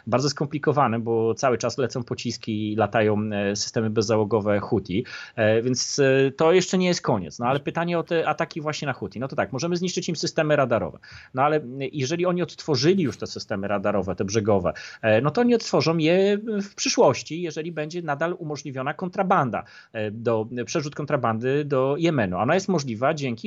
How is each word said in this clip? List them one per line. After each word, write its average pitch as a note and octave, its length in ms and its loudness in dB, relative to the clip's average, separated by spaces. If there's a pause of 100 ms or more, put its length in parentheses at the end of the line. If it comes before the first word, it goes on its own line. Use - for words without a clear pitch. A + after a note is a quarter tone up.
Bardzo B2+ 220 2
skomplikowanym, C#3 720 0
bo A2+ 300 2
cały B2 240 0
czas A#2+ 200 -2
lecą B2 260 -2
pociski G#2+ 720 -4
i - 20 -4
latają, G#2+ 580 2
e, G2+ 220 0
systemy A2 340 -2
bezzałogowe G#2+ 720 2
Huti. G2 460 -2 (300)
E, A2 260 4
więc, B2+ 380 -2
e, C3+ 320 4
to D#3+ 220 4
jeszcze F#3 240 2
nie F#3 100 2
jest F3 140 0
koniec. F#2+ 380 -2
No A#2+ 60 -2
ale C#3 140 2
pytanie E3+ 400 -2
o D#3+ 40 -2
te E3 240 -2
ataki D#3 340 -2
właśnie D3+ 240 -6
na C3+ 80 0
Huti. G#2 260 -10
No C3 80 -6
to C#3+ 80 -12
tak, G#2 180 -2
możemy E3+ 240 -2
zniszczyć F3+ 320 -4
im E3 60 -4
systemy D3+ 400 0
radarowe. A2+ 440 0 (340)
No C3 100 0
ale, D3+ 140 4
m, C3+ 220 -8 (120)
jeżeli D3+ 340 -2
oni F3+ 160 0
odtworzyli D#3+ 640 0
już A2+ 140 -2
te G#2+ 100 -8
systemy G2+ 400 -6
radarowe, G2 480 0
te G#2+ 100 -2
brzegowe, G2 480 2 (280)
e, A2 200 6
no D3 100 2
to A#3+ 100 2
oni A#3+ 140 4
odtworzą E3 420 2
je F#3+ 400 4 (260)
w G3+ 120 -18
przyszłości, F3 640 2
jeżeli D#3+ 300 -6
będzie D#3+ 300 -6
nadal D#3+ 380 -2
umożliwiona C#3+ 540 -6
kontrabanda, F3 720 0 (300)
e, G#2+ 180 -4
do, A2+ 360 0 (180)
przerzut D3 300 -4
kontrabandy C3+ 720 0
do C3+ 320 0
Jemenu. C3+ 400 0
Ona A#2 160 2
jest F#3+ 160 0
możliwa C#3 440 0
dzięki C3+ 340 -4